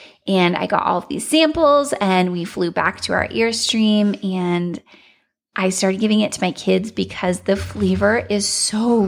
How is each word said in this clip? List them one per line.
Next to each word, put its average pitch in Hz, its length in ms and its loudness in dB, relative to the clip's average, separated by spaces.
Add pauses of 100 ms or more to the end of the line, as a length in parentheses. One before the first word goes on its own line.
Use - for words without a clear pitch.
(280)
and 180 280 2
I 180 120 -2
got - 160 0
all 180 140 0
of - 100 -8
these - 180 -6
samples 302 760 2
and 185 300 2
we 175 140 -4
flew 180 260 -4
back 175 300 -2
to - 140 -4
our - 120 0
Airstream 214 1000 0
and 175 560 -2 (760)
I 190 120 0
started 190 320 0
giving 214 180 2
it 208 140 0
to - 80 -10
my 180 100 0
kids 185 400 0
because 185 520 -4
the 196 120 0
flavor 202 760 0
is 202 160 -2
so 220 640 0